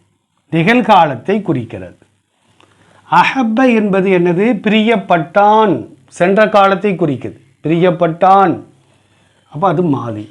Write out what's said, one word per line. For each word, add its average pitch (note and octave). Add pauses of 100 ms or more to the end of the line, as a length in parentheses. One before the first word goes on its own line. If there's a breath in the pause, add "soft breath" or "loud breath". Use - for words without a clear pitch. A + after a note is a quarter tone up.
(520)
நிகழ்காலத்தை F#3 (100)
குறிக்கிறது. G#2 (1120 soft breath)
அஹப்ப A3 (200)
என்பது G3
என்னது? F3 (180)
பிரியப்பட்டான், G#3 (440)
சென்ற F#3+ (160)
காலத்தை G3 (100)
குறிக்குது, B2+ (260)
பிரியப்பட்டான். E3+ (1000)
அப்ப D3+ (100)
அது E3+ (120)
மாலி. A#2